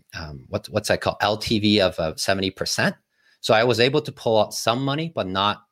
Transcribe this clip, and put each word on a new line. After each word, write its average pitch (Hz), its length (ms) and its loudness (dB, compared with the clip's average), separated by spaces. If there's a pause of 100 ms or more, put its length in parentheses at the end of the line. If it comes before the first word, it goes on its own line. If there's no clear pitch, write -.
(180)
um, 73 300 -12
what, 101 200 -8
what's 104 200 -4
that 90 120 2
called? - 200 -2
L 104 180 0
T 110 200 -2
V 104 220 4
of, 92 180 0
uh, 80 180 -2
seventy 98 340 -2
percent. - 460 -4 (440)
So 120 140 2
I 110 100 6
was 117 160 2
able 139 220 2
to 131 100 -8
pull 113 260 0
out 104 140 2
some 123 320 -2
money, 147 300 -4
but 101 120 -4
not 98 460 -2